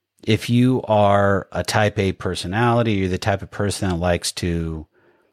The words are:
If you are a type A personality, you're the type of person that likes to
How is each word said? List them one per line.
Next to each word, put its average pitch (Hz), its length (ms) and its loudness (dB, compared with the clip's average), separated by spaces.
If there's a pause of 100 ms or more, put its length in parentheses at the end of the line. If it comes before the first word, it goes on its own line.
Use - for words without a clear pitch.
(220)
If - 280 0
you 123 320 2
are 101 680 2
a 90 140 -4
type 107 340 0
A 98 140 0
personality, 113 800 -2
you're 95 160 0
the 90 80 -2
type 98 240 -2
of - 100 -14
person 101 380 -4
that 90 80 0
likes 87 360 0
to 82 540 -4 (460)